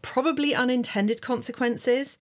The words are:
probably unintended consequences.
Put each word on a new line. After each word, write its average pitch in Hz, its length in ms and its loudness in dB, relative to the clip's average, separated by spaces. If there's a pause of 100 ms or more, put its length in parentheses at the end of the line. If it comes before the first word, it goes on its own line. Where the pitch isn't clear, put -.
probably 285 500 0
unintended 233 680 0
consequences. 247 960 0 (140)